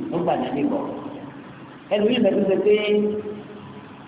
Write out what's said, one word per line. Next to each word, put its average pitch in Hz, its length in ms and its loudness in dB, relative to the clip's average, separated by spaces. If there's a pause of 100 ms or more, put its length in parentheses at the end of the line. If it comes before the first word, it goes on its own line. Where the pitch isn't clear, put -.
ó 170 120 -2
gbà 170 160 2
Ànábì - 300 -2
bọ̀. - 200 0 (1040)
Ẹlòmíì 208 320 2
bẹ́ẹ̀ 190 160 6
tó 202 120 2
ṣe 190 100 4
pé, 202 200 6 (1300)